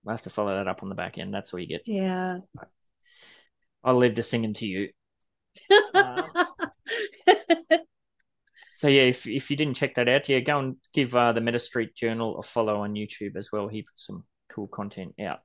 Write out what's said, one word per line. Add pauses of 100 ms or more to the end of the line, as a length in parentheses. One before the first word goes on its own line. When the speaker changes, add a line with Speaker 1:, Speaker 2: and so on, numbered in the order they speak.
Speaker 1:
We'll
have
to
follow
that
up
on
the
back
end.
That's
what
you
get.
Speaker 2:
Yeah. (1500)
Speaker 1:
I'll
leave
the
singing
to
you.
Speaker 2:
<laughs> (960)
Speaker 1:
Um, (2500)
so,
yeah,
if,
if
you
didn't
check
that
out,
yeah,
go
and (160)
give,
uh,
the
Meta
Street
Journal
a
follow
on
YouTube
as
well.
He
puts
some (260)
cool
content
out